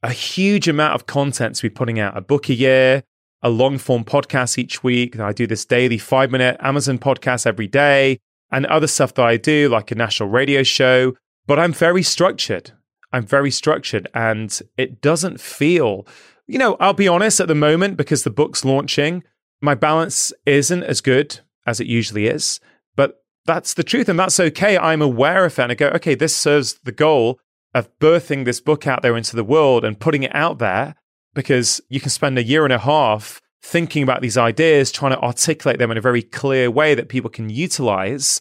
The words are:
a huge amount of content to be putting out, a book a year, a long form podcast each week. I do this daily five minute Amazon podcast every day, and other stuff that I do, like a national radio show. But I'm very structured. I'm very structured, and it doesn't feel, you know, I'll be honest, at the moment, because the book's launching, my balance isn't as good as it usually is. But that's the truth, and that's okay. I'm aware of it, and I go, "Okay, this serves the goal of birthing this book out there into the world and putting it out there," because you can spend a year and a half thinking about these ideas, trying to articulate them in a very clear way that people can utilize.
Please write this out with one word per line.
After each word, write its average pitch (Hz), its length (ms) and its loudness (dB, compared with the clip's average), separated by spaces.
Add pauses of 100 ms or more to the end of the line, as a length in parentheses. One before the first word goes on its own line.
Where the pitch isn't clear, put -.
a 117 80 -6
huge 196 560 -2
amount 151 300 0
of - 100 -8
content 135 500 -4
to - 60 -8
be 110 80 -2
putting 117 300 -4
out, 101 160 -4
a 98 40 -8
book 139 280 -2
a 139 60 0
year, 131 500 4 (360)
a 120 100 0
long 131 280 2
form 120 240 -2
podcast 131 560 -2
each - 240 -8
week. 123 380 0
I 104 120 -4
do 117 140 -2
this 104 180 -6
daily 123 340 2
five 131 340 0
minute 127 260 0
Amazon 135 400 -2
podcast 127 480 -2
every 107 220 -2
day, 135 500 4 (320)
and 135 160 -2
other 156 220 2
stuff - 260 0
that 127 100 2
I 117 120 4
do, 147 320 2
like 113 240 0
a - 20 -4
national 107 340 -4
radio 135 360 2
show. 127 500 2 (320)
But 143 140 2
I'm 170 120 2
very 175 300 2
structured. - 720 -2 (400)
I'm 123 120 -4
very 139 280 0
structured, - 600 -4
and 110 460 -4 (180)
it 127 240 -6
doesn't 160 400 -2
feel, 135 640 0 (440)
you 254 100 -6
know, 233 220 2
I'll 196 140 2
be 202 120 2
honest, 180 320 2
at 185 80 0
the 156 80 2
moment, 165 420 2
because 139 280 -2
the - 60 -2
book's 147 340 -2
launching, 143 580 -2 (380)
my 143 160 0
balance 156 560 0 (140)
isn't 147 360 2
as - 180 -4
good 139 380 0 (300)
as 117 120 -4
it 113 80 -6
usually 107 400 -2
is. 147 320 -4 (340)
But - 300 -2 (200)
that's 165 300 -4
the 175 80 -4
truth, 240 260 0
and 170 100 0
that's 185 200 0
okay. 185 400 2
I'm 160 240 2
aware 147 420 2
of 160 140 -2
it, 127 40 0
and 123 100 -2
I - 20 -2
go, 143 140 0
"Okay, 165 260 0
this 151 200 -2
serves 147 500 0
the 123 80 -10
goal 131 480 2 (340)
of 123 240 -4
birthing 151 460 2
this 120 160 -2
book 151 260 -2
out 131 160 -2
there 120 140 2
into 117 180 -6
the 113 100 -2
world 131 400 4
and 110 140 -4
putting 147 240 0
it - 120 -6
out 151 240 -2
there," 117 360 -2 (400)
because 127 540 0
you 131 120 -6
can 131 100 -8
spend 135 280 -2
a 117 60 0
year 147 200 2
and 135 80 2
a 120 60 2
half 117 640 0 (220)
thinking 165 420 -2
about 127 160 0
these 120 180 -2
ideas, 139 540 4
trying 139 200 -2
to 131 80 -2
articulate 135 580 -2
them 120 120 0
in 113 80 -4
a - 20 -4
very 120 220 0
clear 131 480 -2
way 147 240 4
that 120 140 -4
people 117 220 -6
can 110 200 -10
utilize. 123 920 -2